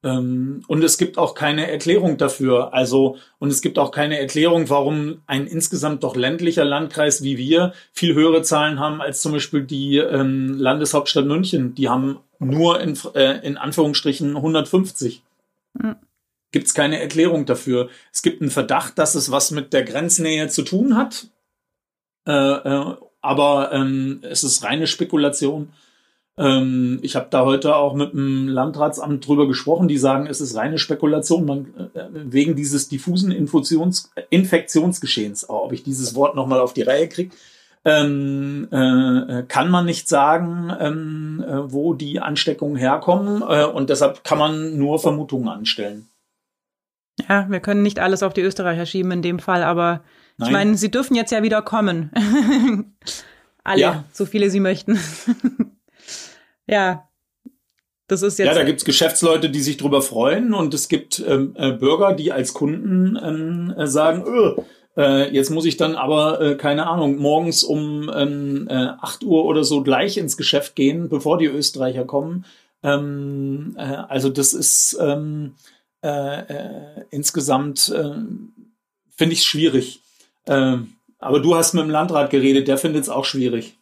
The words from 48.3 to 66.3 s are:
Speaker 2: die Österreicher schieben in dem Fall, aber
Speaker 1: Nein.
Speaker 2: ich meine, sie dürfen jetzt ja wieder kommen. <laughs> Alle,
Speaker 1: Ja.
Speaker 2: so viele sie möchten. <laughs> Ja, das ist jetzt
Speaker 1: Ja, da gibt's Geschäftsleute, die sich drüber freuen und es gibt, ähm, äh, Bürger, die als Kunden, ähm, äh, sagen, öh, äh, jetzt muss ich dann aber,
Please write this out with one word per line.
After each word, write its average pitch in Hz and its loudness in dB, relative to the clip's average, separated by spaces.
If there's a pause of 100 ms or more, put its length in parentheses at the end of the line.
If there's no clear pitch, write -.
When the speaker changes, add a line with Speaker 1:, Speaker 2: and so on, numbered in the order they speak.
Speaker 2:
die 190 0
Österreicher 175 -2
schieben 185 -2
in 175 -2
dem 175 -2
Fall, 180 0
aber 170 0 (360)
Speaker 1:
Nein. 226 -4
Speaker 2:
ich 254 2
meine, 202 4
sie 208 0
dürfen 262 0
jetzt 226 0
ja 214 0
wieder 214 2
kommen. 185 -2
<laughs> 226 2 (680)
Alle, - 2
Speaker 1:
Ja. 156 2
Speaker 2:
so 196 -4
viele 202 2
sie 196 2
möchten. 190 0
<laughs> - -2 (960)
Ja, 196 0 (1000)
das 190 0
ist 202 0
jetzt 190 4
Speaker 1:
Ja, 160 4
da 156 4
gibt's 139 0
Geschäftsleute, 160 2
die 143 -2
sich 139 -2
drüber 139 2
freuen 165 0
und 156 0
es - -4
gibt, - -4
ähm, 135 2
äh, 131 0
Bürger, 156 4
die 151 -2
als 131 -4
Kunden, 185 0
ähm, 165 -4
äh, 151 0
sagen, 160 2
öh, 226 2 (420)
äh, 139 4
jetzt 135 2
muss 160 -2
ich 160 0
dann 160 0
aber, 151 2